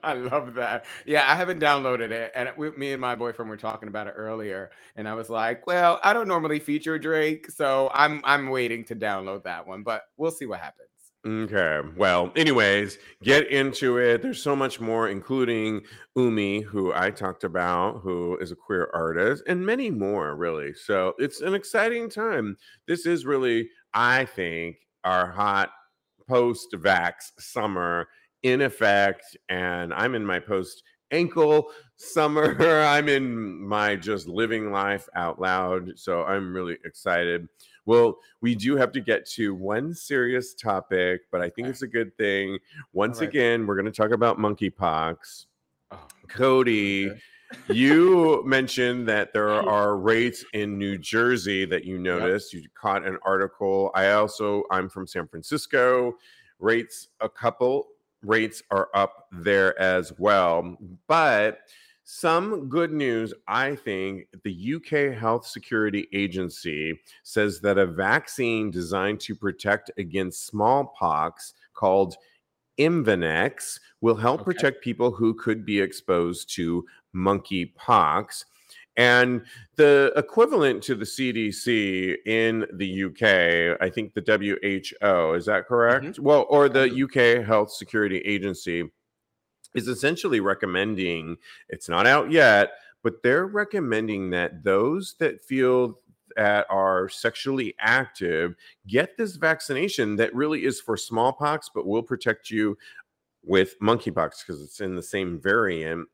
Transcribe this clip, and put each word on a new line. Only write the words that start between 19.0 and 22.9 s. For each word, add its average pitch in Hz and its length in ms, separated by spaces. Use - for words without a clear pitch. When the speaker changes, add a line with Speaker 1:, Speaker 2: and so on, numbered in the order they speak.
Speaker 2:
and 180 180
many 240 240
more, 98 460
really. 78 380
So 92 460
it's 139 220
an 180 120
exciting 226 560
time. 156 480
This 170 180